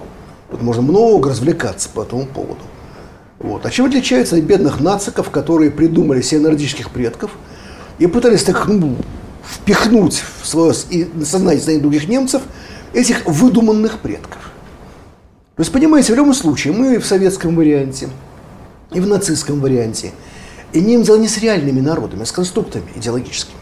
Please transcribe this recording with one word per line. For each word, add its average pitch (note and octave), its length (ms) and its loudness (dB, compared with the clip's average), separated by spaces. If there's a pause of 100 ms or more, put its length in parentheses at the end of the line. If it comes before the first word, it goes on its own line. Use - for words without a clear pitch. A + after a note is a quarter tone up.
(500)
Тут A#2 120 -10
можно A#2+ 200 0
много F3+ 480 4
развлекаться B2+ 640 -4
по G#2+ 80 -6
этому B2+ 240 -8
поводу. - 340 -12 (800)
Вот. G#2 280 -8
А A#2 40 -6
чем B3+ 160 0
отличается B3 500 0
от D#3+ 60 4
бедных D3+ 380 2
нациков, G3 500 -2
которые D3+ 400 2
придумали D#3 520 2
себе D3+ 180 0
нордических D3 500 0
предков B2 400 -6 (680)
и D#3+ 80 4
пытались A#3 360 4
так, - 260 0
ну, E3 280 0 (480)
впихнуть G#3 760 2 (200)
в - 40 -10
свое D#3+ 260 2
с-, - 160 -4
и E3+ 180 -2 (160)
сознание, F#3 360 0
сознание D3 240 0
других D3 260 0
немцев C4 320 0 (540)
этих - 320 0
выдуманных G#3+ 720 2
предков? - 420 -10 (1160)
То - 60 -2
есть, D#3+ 100 -4
понимаете, C#4 420 4
в - 20 2
любом C#4+ 160 4
случае, C4 400 0
мы A#3+ 260 2
в - 60 -6
советском F#3 500 0
варианте, C#3+ 540 0 (840)
и F3 80 -2
в F#3 60 0
нацистском E3 540 0
варианте – A#2 520 -2 (600)
имеем A3+ 300 4
дело G#3+ 140 6
не A3 120 4
с - 100 -4
реальными D3+ 420 0
народами, A#2+ 420 -4
а A#2 40 -8
с - 60 -8
конструктами F3+ 520 -4 (120)
идеологическими, A#2 640 -8